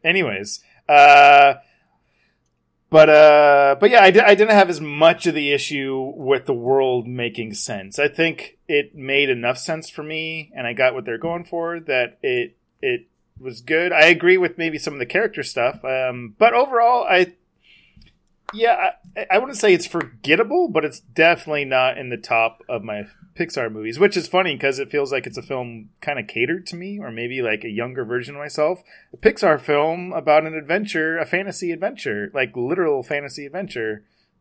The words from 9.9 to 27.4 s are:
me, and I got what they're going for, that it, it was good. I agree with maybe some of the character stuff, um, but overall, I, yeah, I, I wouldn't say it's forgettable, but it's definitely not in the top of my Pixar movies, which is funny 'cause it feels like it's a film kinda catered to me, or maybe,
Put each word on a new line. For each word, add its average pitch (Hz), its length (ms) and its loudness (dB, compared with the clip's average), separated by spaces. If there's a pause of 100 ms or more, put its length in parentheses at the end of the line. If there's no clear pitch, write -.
me, 160 520 -12
and 123 120 -10
I 117 60 -8
got 127 200 0
what 127 120 -10
they're 117 120 -6
going 170 280 -8
for, 170 340 -8
that 127 420 -4
it, 123 360 -4 (240)
it 123 260 -6 (320)
was 123 220 -16
good. 165 300 -2
I 160 140 6
agree 175 320 2
with 175 220 -2
maybe 160 180 -6
some 147 160 -8
of 143 60 -14
the 123 80 -6
character 208 340 -4
stuff, 127 420 -4
um, 127 540 -8
but 226 160 4
overall, 240 560 0
I, 180 240 0 (1200)
yeah, 220 380 0 (260)
I, 214 140 -10
I 190 80 4
wouldn't 262 180 -8
say 208 160 4
it's 175 140 0
forgettable, 208 840 -2
but 151 160 -2
it's 135 140 -10
definitely 156 680 0
not 127 320 0
in 127 120 -12
the 120 80 -8
top 113 520 -4
of 113 140 -8
my 104 240 -12 (300)
Pixar 139 320 -8
movies, 110 300 -12
which 196 160 2
is 165 140 -6
funny 180 280 -2
'cause 135 220 -4
it 135 100 -8
feels 139 220 -4
like 131 160 -6
it's 117 100 -14
a 123 40 -12
film 120 480 -12 (100)
kinda 135 240 -8
catered 143 440 -6
to 175 100 -14
me, 202 220 -14
or 127 120 -14
maybe, 120 300 -8